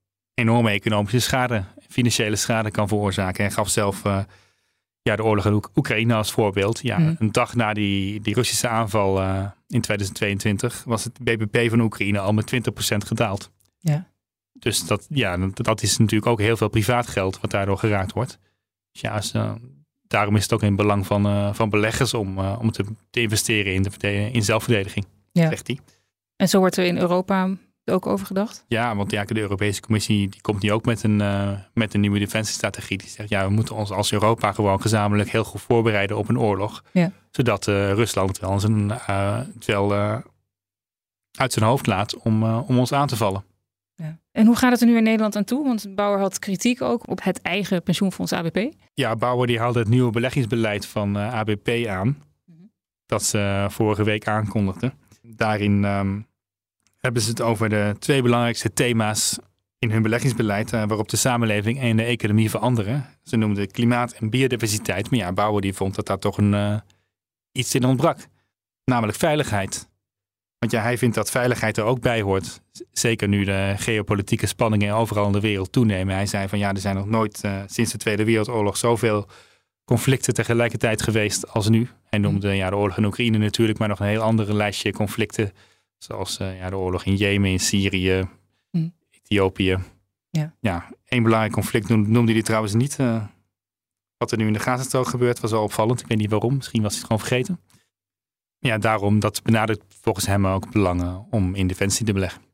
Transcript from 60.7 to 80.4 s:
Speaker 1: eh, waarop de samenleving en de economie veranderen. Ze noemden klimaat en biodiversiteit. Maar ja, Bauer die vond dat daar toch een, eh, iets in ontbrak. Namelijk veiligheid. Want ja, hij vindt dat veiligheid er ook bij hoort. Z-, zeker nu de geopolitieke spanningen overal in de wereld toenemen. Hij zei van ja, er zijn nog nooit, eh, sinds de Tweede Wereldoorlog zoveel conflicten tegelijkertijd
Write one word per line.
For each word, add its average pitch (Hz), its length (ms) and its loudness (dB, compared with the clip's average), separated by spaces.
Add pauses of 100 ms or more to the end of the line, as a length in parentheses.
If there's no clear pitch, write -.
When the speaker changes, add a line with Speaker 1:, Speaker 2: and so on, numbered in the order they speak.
Speaker 1:
eh, 110 140 0
waarop 107 220 -2
de - 80 -2
samenleving 117 640 0
en 113 180 2
de 113 60 2
economie 110 460 2
veranderen. 120 560 -2 (180)
Ze - 120 -4
noemden 101 360 0
klimaat 120 400 0
en 110 180 -6
biodiversiteit. 110 800 0
Maar 123 100 2
ja, 92 140 -2
Bauer 104 280 2
die 98 120 -2
vond 95 220 -4
dat 104 100 -4
daar 98 140 -4
toch - 180 -2
een, 104 160 4
eh, 104 220 0 (760)
iets - 240 -2
in 123 100 2
ontbrak. 135 420 2 (580)
Namelijk 117 320 2
veiligheid. 120 760 -2 (680)
Want 113 160 -2
ja, 110 60 0
hij 120 160 0
vindt 117 180 2
dat 107 160 -2
veiligheid 120 460 0
er 110 60 0
ook 120 160 0
bij 117 220 0
hoort. 98 240 0 (260)
Z-, - 100 -20 (100)
zeker 113 360 0
nu 101 160 2
de 98 340 0
geopolitieke 107 680 -2
spanningen 104 480 0
overal 104 300 0
in 101 60 2
de 101 80 0
wereld 101 320 -2
toenemen. 98 440 2
Hij 98 100 -2
zei 98 220 -4
van 101 120 -4
ja, 98 140 -2
er 98 60 -4
zijn 98 160 -2
nog 101 120 -4
nooit, 110 360 -2
eh, 98 220 -4
sinds 110 260 -2
de 110 60 -10
Tweede 107 260 0
Wereldoorlog 107 540 0
zoveel 113 500 0 (580)
conflicten 123 480 2
tegelijkertijd 117 680 0